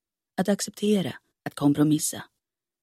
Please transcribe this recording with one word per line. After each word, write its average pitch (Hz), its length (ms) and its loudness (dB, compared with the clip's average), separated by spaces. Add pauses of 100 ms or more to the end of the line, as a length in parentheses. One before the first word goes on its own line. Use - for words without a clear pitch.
(380)
Att 185 120 0
acceptera, 196 640 -2 (320)
att - 100 -12
kompromissa. 147 680 2 (600)